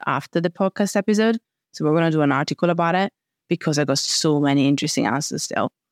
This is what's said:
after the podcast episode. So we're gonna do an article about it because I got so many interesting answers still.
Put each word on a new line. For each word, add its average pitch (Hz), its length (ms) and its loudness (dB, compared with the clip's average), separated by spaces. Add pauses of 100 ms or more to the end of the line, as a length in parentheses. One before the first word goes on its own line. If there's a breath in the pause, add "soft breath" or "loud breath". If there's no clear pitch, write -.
after 143 340 -2
the 175 80 -2
podcast 190 460 -2
episode. 214 420 2 (360)
So 151 120 -6
we're 151 80 2
gonna 165 160 4
do 156 120 2
an 143 100 4
article 151 400 0
about 170 240 0
it 190 180 -2 (360)
because 160 280 0
I 147 80 0
got 135 140 0
so 151 400 0
many 139 280 2
interesting 143 380 0
answers 139 380 -4
still. - 280 -4 (200)